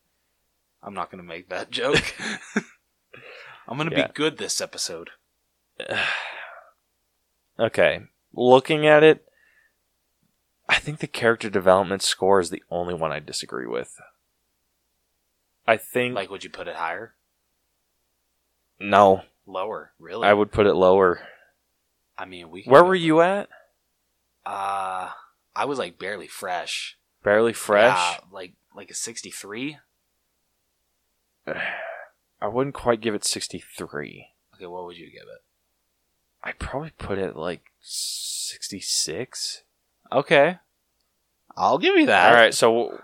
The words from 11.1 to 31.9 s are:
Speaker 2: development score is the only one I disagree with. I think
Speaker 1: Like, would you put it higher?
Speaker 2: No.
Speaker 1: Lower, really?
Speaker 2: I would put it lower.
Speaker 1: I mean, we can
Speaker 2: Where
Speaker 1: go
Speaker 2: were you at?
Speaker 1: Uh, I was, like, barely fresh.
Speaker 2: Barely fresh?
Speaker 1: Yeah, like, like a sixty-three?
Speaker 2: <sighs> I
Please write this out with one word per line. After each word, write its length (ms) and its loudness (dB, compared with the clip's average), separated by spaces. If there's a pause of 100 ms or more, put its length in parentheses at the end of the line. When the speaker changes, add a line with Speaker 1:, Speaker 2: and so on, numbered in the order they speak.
Speaker 2:
development 520 4
score 360 2
is 120 0
the 200 -10
only 240 -6
one 160 -4
I 80 -6
disagree 480 -10
with. 340 -8 (1700)
I 100 4
think 380 -6
Speaker 1:
Like, 160 -8
would 140 -14
you 60 -18
put 180 -14
it 80 -12
higher? 380 -10 (1600)
Speaker 2:
No. 440 4 (220)
Speaker 1:
Lower, 540 -10
really? 300 -4
Speaker 2:
I 60 6
would 180 0
put 140 4
it 80 4
lower. 480 4 (920)
Speaker 1:
I 100 -12
mean, 240 -18
we 120 -14
can 80 -8
Speaker 2:
Where 120 12
Speaker 1:
go 60 2
Speaker 2:
were 60 0
you 280 4
at? 260 -2 (960)
Speaker 1:
Uh, 640 -6 (460)
I 80 -2
was, 160 -4
like, 180 -8
barely 300 -10
fresh. 680 -8 (280)
Speaker 2:
Barely 280 4
fresh? 460 4
Speaker 1:
Yeah, 200 -2 (120)
like, 220 -18 (200)
like 180 -20
a 40 -16
sixty-three? 880 -12
Speaker 2:
<sighs> 1600 -20
I 1000 -12